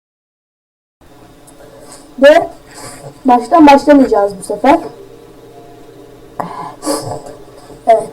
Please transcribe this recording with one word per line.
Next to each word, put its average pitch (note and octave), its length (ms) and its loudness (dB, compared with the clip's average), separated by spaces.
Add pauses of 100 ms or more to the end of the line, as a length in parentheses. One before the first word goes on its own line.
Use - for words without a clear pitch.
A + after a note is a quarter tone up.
(2250)
ve D#4+ 300 4 (760)
baştan B3+ 420 2
başlamayacağız C4+ 760 2
bu - 40 -18
sefer. C4 340 0 (3000)
Evet, A3+ 260 0